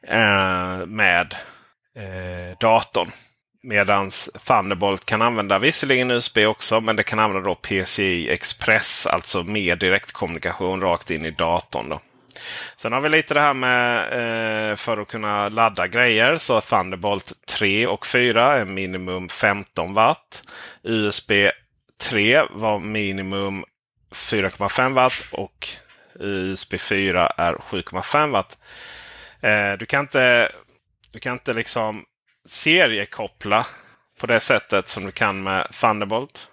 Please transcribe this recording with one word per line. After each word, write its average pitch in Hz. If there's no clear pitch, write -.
eh, 92
med, 92
eh, 90
datorn. 110
Medans 101
Thunderbolt 98
kan 110
använda 104
visserligen 127
U 120
S -
B 107
också, 110
men 110
det 104
kan 110
använda 98
då 87
P 95
C -
I 85
Express, -
alltså 92
mer 92
direktkommunikation 92
rakt 90
in 80
i 80
datorn 82
då. 76
Sen 113
har 131
vi 151
lite 156
det 147
här 147
med, 117
eh, 104
för 110
att 104
kunna 104
ladda 104
grejer, 117
så 120
Thunderbolt 95
tre 104
och -
fyra 123
är 107
minimum 92
femton 98
watt. 113
U 110
S -
B 101
tre 113
var 107
minimum 98
fyra 98
komma 101
fem 131
watt 127
och -
U 95
S -
B 92
fyra 95
är 85
sju -
komma 92
fem 147
watt. 98
Eh, 104
du 110
kan 139
inte, 127
du 107
kan 123
inte 123
liksom 110
seriekoppla 113
på 101
det 113
sättet 104
som 95
du 95
kan 98
med 95
Thunderbolt. 110